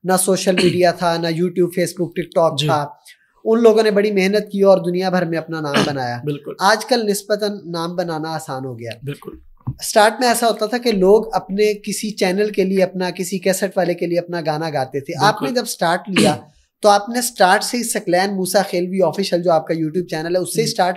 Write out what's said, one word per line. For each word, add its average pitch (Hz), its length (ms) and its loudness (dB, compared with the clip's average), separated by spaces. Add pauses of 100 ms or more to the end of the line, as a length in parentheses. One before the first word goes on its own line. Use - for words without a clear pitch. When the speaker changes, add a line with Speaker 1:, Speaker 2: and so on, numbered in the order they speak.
Speaker 1:
ना 185 100 2
सोशल 185 400 2
Speaker 2:
<clears throat> 185 80 2
Speaker 1:
मीडिया 175 280 4
था, 170 260 -2
ना 170 100 -2
YouTube, 175 400 0 (100)
Facebook, 170 280 -2
TikTok 160 520 -2
Speaker 2:
जी। 151 80 0
Speaker 1:
था। 147 340 -2 (440)
उन 220 140 2
लोगों 226 240 6
ने 214 80 4
बड़ी 202 200 2
मेहनत 202 420 0
की 196 100 0
और 190 180 6
दुनिया 180 300 -2
भर 180 140 0
में 165 140 -4
अपना 160 220 -8
नाम 147 260 0
Speaker 2:
<clears throat> - 0 -
Speaker 1:
बनाया। 123 380 -4
Speaker 2:
बिल्कुल। 147 360 -8
Speaker 1:
आजकल 220 400 2
निस्बतन 202 680 -4
नाम 170 300 -6
बनाना 165 320 -4
आसान 147 360 -8
हो 131 100 -10
गया। 113 160 -12 (140)
Speaker 2:
बिल्कुल। - 360 -12 (420)
Speaker 1:
स्टार्ट 220 380 4
में 247 80 2
ऐसा 233 180 2
होता 214 200 0
था 240 120 -4
कि 240 140 0
लोग 202 420 4
अपने 202 400 0
किसी 208 360 -6
चैनल 202 400 0
के 196 140 0
लिए, 190 160 0
अपना 185 300 -2
किसी 180 280 -6
कैसेट 185 400 -2
वाले 175 160 0
के 175 120 -4
लिए 170 120 0
अपना 175 220 -6
गाना 156 300 -4
गाते 139 300 -4
थे। 135 40 -18
Speaker 2:
बिल्कुल। 170 240 0
Speaker 1:
आपने 247 240 -2
जब 240 120 -2
स्टार्ट 175 440 -2
लिया, 185 360 2 (160)
<clears throat> - 220 -20
तो 214 60 6
आपने 208 340 2
स्टार्ट 208 400 2
से - 160 -4
ही 226 60 -4
सकलैन 196 460 0
मूसा 190 320 0
खेलवी 185 380 -2
ऑफिशियल, 175 420 0
जो 175 80 2
आपका 160 240 2
YouTube 165 300 -2
चैनल 170 320 -4
है, 180 60 0
उससे - 180 -4
ही 233 40 2
Speaker 2:
हम्म। 220 60 -2
Speaker 1:
स्टार्ट 185 260 0